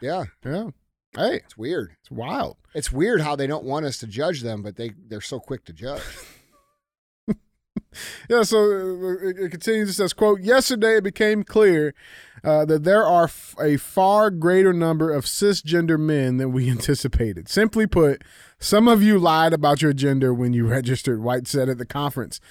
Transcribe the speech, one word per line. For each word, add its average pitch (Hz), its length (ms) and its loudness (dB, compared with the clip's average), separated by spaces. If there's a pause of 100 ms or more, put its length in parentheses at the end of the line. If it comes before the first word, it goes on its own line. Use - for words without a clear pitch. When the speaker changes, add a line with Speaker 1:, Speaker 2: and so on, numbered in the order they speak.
Speaker 1:
Yeah. 151 240 -6 (200)
Speaker 2:
Yeah. 180 240 -8 (460)
Hey. 220 300 -2
Speaker 1:
It's - 120 -20
weird. 120 440 -8
Speaker 2:
It's - 100 -20
wild. 143 460 -8 (160)
Speaker 1:
It's - 180 -6
weird 175 300 0
how 151 140 -4
they 139 120 -4
don't 147 180 -6
want 147 200 -4
us 131 140 -6
to 120 80 -14
judge 139 340 -6
them, 110 200 -8
but 101 140 -12
they, 117 160 -10 (160)
they're 107 140 -14
so - 180 -12
quick - 260 -14
to 85 80 -20
judge. 117 280 -12 (1300)
<laughs> 214 80 -2 (920)
Speaker 2:
Yeah, 233 140 2
so, 214 160 0
uh, 185 680 -2
it, 185 120 -6
it 185 100 -6
continues, 208 400 -2
it 185 40 -6
says, 185 200 -2
quote, 208 280 2
"Yesterday 220 560 2
it 208 60 0
became 214 400 0
clear, 170 520 2 (480)
uh, 151 220 2
that 156 180 2
there 202 200 4
are 170 200 4
f-, - 360 -8
a 147 180 2
far 202 520 2
greater 185 420 4
number 165 400 0
of 143 140 -2
cisgender 170 720 0
men 139 380 0
than 131 140 -2
we 127 180 0
<laughs> - 20 2
anticipated. 117 760 -2
Simply 214 380 2
put, 156 340 2 (380)
some 220 280 4
of 226 140 6
you 208 160 6
lied 160 340 4
about 147 300 2
your 151 120 2
gender 135 380 0
when 123 220 0
you 117 140 2
registered," 123 560 -2
White 123 240 -2
said 131 220 -2
at 127 100 -4
the 120 80 -10
conference. 139 520 -6 (100)